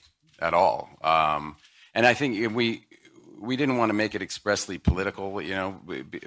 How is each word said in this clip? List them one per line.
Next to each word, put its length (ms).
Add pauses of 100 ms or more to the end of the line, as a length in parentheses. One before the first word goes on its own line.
(400)
at 140
all. 360 (120)
Um, 540 (380)
and 120
I 80
think 400
we, 300 (560)
we 160
didn't 220
wanna 160
make 220
it 60
expressly 560
political, 640
you 140
know, 300
we, 180 (240)